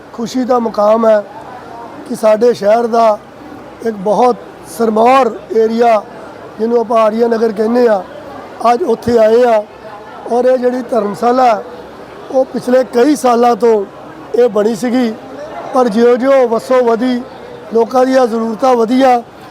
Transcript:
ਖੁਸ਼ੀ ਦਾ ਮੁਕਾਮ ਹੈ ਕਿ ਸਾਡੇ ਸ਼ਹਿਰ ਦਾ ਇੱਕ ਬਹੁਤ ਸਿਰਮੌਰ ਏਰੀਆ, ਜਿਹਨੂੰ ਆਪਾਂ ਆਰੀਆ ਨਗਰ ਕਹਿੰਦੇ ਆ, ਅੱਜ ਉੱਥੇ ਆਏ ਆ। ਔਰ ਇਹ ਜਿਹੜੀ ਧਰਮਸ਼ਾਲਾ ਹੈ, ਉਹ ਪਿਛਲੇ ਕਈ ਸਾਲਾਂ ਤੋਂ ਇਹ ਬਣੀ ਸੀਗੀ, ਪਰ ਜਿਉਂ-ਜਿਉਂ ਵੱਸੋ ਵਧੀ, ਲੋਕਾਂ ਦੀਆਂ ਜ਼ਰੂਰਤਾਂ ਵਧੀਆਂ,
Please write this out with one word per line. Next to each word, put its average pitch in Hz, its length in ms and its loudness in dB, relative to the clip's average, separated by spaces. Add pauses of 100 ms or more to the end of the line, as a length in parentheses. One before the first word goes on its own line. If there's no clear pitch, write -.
(140)
ਖੁਸ਼ੀ 247 300 -4
ਦਾ 247 160 2
ਮੁਕਾਮ 220 480 2
ਹੈ 214 160 4 (840)
ਕਿ 247 60 -6
ਸਾਡੇ 214 380 2
ਸ਼ਹਿਰ 220 340 0
ਦਾ 226 300 2 (680)
ਇੱਕ 226 100 -4
ਬਹੁਤ 208 400 0 (420)
ਸਿਰਮੌਰ 233 640 2 (180)
ਏਰੀਆ, 226 440 2 (580)
ਜਿਹਨੂੰ 233 200 0
ਆਪਾਂ 226 180 0
ਆਰੀਆ 220 300 2
ਨਗਰ 226 240 0
ਕਹਿੰਦੇ 226 360 2
ਆ, 202 160 2 (680)
ਅੱਜ 240 100 0
ਉੱਥੇ 233 340 0
ਆਏ 226 260 4
ਆ। 220 200 2 (680)
ਔਰ 240 140 0
ਇਹ 254 120 4
ਜਿਹੜੀ 247 240 -2
ਧਰਮਸ਼ਾਲਾ 233 640 0
ਹੈ, 214 180 2 (680)
ਉਹ 269 140 2
ਪਿਛਲੇ 254 380 0
ਕਈ 240 320 2
ਸਾਲਾਂ 240 400 2
ਤੋਂ 220 300 2 (500)
ਇਹ 240 140 4
ਬਣੀ 208 260 0
ਸੀਗੀ, 240 380 -2 (600)
ਪਰ 247 140 2
ਜਿਉਂ-ਜਿਉਂ 240 600 2
ਵੱਸੋ 247 360 0
ਵਧੀ, 240 380 0 (520)
ਲੋਕਾਂ 233 320 2
ਦੀਆਂ 262 220 2
ਜ਼ਰੂਰਤਾਂ 226 480 0
ਵਧੀਆਂ, 247 460 2 (300)